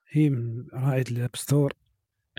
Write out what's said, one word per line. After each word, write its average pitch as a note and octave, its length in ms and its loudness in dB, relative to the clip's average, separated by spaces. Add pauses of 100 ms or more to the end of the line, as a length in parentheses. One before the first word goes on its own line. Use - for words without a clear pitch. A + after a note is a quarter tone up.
هي D3+ 200 4
من A#2+ 440 -4
راعية C3 380 0
الأب A#2+ 240 -4
ستور. C#3 380 2 (640)